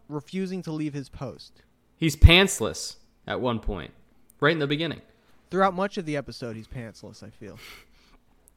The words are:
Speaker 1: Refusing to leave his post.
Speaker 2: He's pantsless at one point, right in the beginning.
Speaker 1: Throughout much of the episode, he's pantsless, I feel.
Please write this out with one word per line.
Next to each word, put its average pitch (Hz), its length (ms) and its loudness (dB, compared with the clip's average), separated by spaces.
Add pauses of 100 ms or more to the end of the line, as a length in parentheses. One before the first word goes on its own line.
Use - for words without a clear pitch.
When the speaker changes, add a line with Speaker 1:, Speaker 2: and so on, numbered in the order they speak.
Speaker 1:
Refusing 180 540 -6
to 165 100 -10
leave 151 220 -4
his 143 140 -10
post. - 540 -14 (340)
Speaker 2:
He's 160 180 2
pantsless 165 800 6 (320)
at 101 140 -4
one 117 180 0
point, 92 320 -6 (480)
right 147 140 4
in 165 80 -2
the 143 80 -2
beginning. 151 320 -4 (500)
Speaker 1:
Throughout 190 240 2
much 196 240 -4
of 175 80 -6
the 151 100 -2
episode, 120 380 -8
he's 110 140 -14
pantsless, 110 560 -14
I 101 60 -16
feel. - 280 -16 (1000)